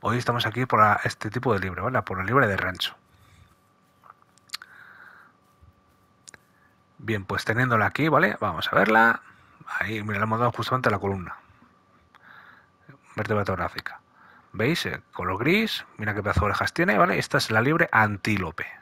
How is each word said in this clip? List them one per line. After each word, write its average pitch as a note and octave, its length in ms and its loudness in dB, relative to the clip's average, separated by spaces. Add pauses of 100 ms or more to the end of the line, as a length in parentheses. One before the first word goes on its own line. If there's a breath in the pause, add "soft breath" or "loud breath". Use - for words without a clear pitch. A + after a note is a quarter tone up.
Hoy A#2 160 -2
estamos A#2+ 280 -2
aquí A#2+ 200 -2
por A#2 120 2
la, G#2 240 6
este - 280 -6
tipo A#2 220 0
de G2 60 2
liebre, F#2 240 -6
¿vale? B2 200 0
Por F#2+ 160 -6
la G2 40 -4
liebre A#2+ 240 2
de G2 100 0
rancho. - 400 -6 (4000 loud breath)
Bien, G#2 260 -4
pues F#2+ 200 -4
teniéndola A#2+ 420 2
aquí, C#3 220 0
¿vale? D#3+ 320 4
Vamos F2+ 320 -4
a - 40 2
verla. A#2 440 6 (600 loud breath)
Ahí, G#2 240 -2
mira, G#2+ 140 -4
le G#2 80 0
hemos A2 120 0
dado A#2+ 140 2
justamente B2+ 380 0
a - 20 0
la G2 80 -2
columna G2 360 -4 (1800 loud breath)
vertebrográfica. G2 840 -4 (520 soft breath)
¿Veis? B2 340 -2
El D#2 160 -8 (100)
color F#2 260 -4
gris, F#3+ 460 0 (120)
mira G#2+ 180 -4
qué G#2 80 -4
pedazo G2 180 0
de G#2 60 2
orejas G2+ 260 -2
tiene, F#3+ 260 2
¿vale? F3+ 200 4
Esta C#3 200 0
es - 120 -2
la A2 100 2
liebre D#3+ 300 2
antílope. G#2 760 0 (160)